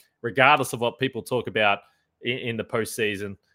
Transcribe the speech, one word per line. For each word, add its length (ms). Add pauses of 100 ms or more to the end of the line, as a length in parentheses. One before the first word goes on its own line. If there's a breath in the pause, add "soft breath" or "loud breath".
(220 soft breath)
regardless 520
of 80
what 160
people 240
talk 260
about 320 (440 soft breath)
in, 160
in 180
the 60
postseason. 760 (180)